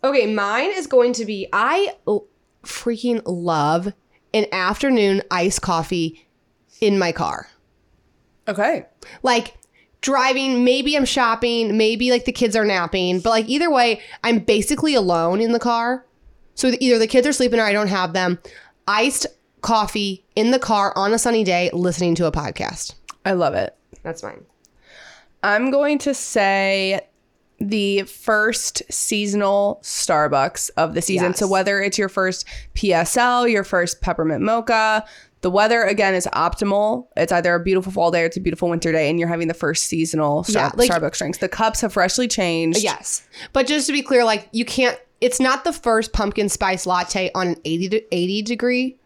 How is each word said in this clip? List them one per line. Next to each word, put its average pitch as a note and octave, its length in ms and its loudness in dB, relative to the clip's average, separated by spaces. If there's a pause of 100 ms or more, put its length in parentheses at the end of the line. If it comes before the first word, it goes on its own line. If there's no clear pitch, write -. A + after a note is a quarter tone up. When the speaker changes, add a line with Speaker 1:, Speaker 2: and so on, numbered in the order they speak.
Speaker 1:
Okay, C4 240 2
mine G#3+ 480 -2
is F4 120 -6
going B3 280 2
to A#3 100 -6
be, G3+ 260 -8
I D4 440 0 (120)
l-, G3+ 200 -2 (400)
freaking A#3 580 -4
love E3+ 680 -2 (400)
an G#3+ 180 2
afternoon G3+ 760 2
iced F3+ 320 -2
coffee E3 640 -4 (560)
in G3+ 160 2
my F3 140 0
car. - 360 -6 (960)
Speaker 2:
Okay. G3+ 380 -2 (380)
Speaker 1:
Like, A#3+ 320 0 (480)
driving, C4 600 0
maybe C4+ 320 2
I'm C#4 120 2
shopping, A#3 720 0
maybe, A3+ 320 2
like, B3 160 0
the B3 60 -2
kids A#3 220 0
are A3 120 2
napping, F#3 540 0
but, A3 100 0
like, A3 180 2
either D4+ 220 0
way, A#3+ 320 2 (200)
I'm A#3 180 2
basically G#3+ 540 0
alone F3+ 460 2
in A3+ 120 2
the A#3 80 2
car. A#3+ 440 -2 (520)
So C4 120 0
th-, B3 140 0
either B3 160 4
the A3 80 2
kids B3 200 4
are D4 60 2
sleeping A#3+ 260 2
or A3+ 60 4
I G#3 80 2
don't G#3 160 2
have F#3 240 -2
them. F3+ 260 0 (480)
Iced A3+ 420 0 (340)
coffee G#3 640 -2 (100)
in A3 140 4
the C4 80 4
car G#3 360 0
on G3+ 200 2
a A#3 40 0
sunny A3+ 240 2
day, F3+ 300 2
listening F3 440 0
to E3+ 100 0
a D3+ 60 0
podcast. - 640 -8 (300)
Speaker 2:
I G3 60 0
love E3 220 0
it. F#2+ 200 -4 (280)
Speaker 1:
That's E3 200 -12
mine. - 220 -16 (1000)
Speaker 2:
I'm G#3+ 260 2
going C#4+ 280 2
to C#4+ 160 -2
say G3 840 0 (600)
the G3 420 0
first A3 800 -2 (100)
seasonal G3+ 920 0
Starbucks D3 920 0
of D#3+ 180 0
the E3+ 80 -2
season. F3+ 320 0
So G#3+ 120 -2
Speaker 1:
Yes. F#3+ 60 -2
Speaker 2:
whether F#3+ 280 0
it's G3 160 -2
your G3 120 -2
first F#3 360 -2 (300)
P G3 180 0
S E3+ 240 2
L, B3 300 2
your G#3+ 160 2
first F3+ 380 -2
peppermint D#3+ 420 -2
mocha, A3 640 0 (380)
the F#3 80 0
weather, A3 320 4
again, G3+ 320 2
is F3+ 180 -2
optimal. G#3 720 0 (100)
It's E3+ 140 0
either F3 240 2
a F3 80 2
beautiful F#3 300 0
fall F3 180 2
day E3+ 120 2
or E3 40 2
it's E3 120 -4
a - 20 -6
beautiful F3 300 -2
winter E3 200 0
day, D#3+ 200 2
and E3+ 100 0
you're E3+ 80 0
having E3+ 180 -2
the E3 80 -2
first D#3+ 300 -2
seasonal D#3+ 580 0
Star- A3 320 0
Speaker 1:
Yeah, - 40 -4
like A#3+ 120 4
Speaker 2:
Starbucks E3+ 280 -2
drinks. D3+ 200 -6
The F#3 120 -2
cups A3 320 -2
have G#3+ 100 -2
freshly G3 340 0
changed. E3+ 560 0
Speaker 1:
Yes. - 460 -6 (240)
But C4 140 2
just D4 200 0
to D4 60 -2
be B3+ 100 0
clear, A#3+ 220 4
like, G#3+ 280 0
you A#3 120 0
can't, B3 340 0 (220)
it's B3 200 0
not C4+ 240 2
the D4 80 0
first A3+ 420 0
pumpkin G3+ 340 0
spice F#3+ 380 -2
latte F3+ 480 -2
on F#3 140 0
an E3+ 80 -2 (100)
eighty E3+ 220 -2
de-, A3 220 -2
eighty F#3 320 0
degree B3 640 -2